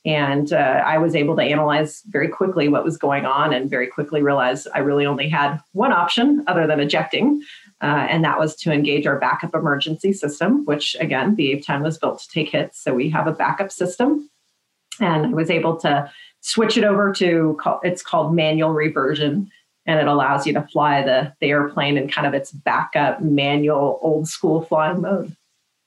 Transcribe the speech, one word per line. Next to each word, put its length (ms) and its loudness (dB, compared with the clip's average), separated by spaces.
And, 460 0
uh, 340 2
I 120 2
was 180 2
able 220 0
to 60 2
analyze 640 0
very 200 0
quickly 400 0
what 160 2
was 140 -2
going 280 0
on 280 0
and 160 -2
very 180 -2
quickly 340 -4
realized 540 0
I 40 0
really 260 2
only 240 -2
had 320 0
one 220 2
option 540 2
other 200 2
than 140 0
ejecting. 600 0
Uh, 280 0
and 140 2
that 160 0
was 180 0
to 140 -2
engage 360 2
our 120 0
backup 360 -2
emergency 560 -2
system, 540 0
which 340 -2
again, 360 0
the 180 0
A 80 -4
ten 220 -2
was 140 -2
built 220 -4
to 100 -20
take 200 -4
hits. 340 -4
So 100 -2
we 180 0
have 160 -2
a 40 0
backup 400 -2
system, 580 -2
and 280 2
I 20 0
was 200 0
able 280 0
to 320 0
switch 360 0
it 60 4
over 300 2
to, 480 2
call, 220 -2
it's 180 -4
called 340 0
manual 380 2
reversion. 760 0
And 140 2
it 80 2
allows 400 2
you 60 0
to 80 0
fly 400 0
the, 400 0
the 60 0
airplane 500 0
in 120 0
kind 180 -2
of 60 -2
its 180 -6
backup 680 -2
manual, 800 2
old 280 0
school 320 0
flying 400 0
mode. 340 -4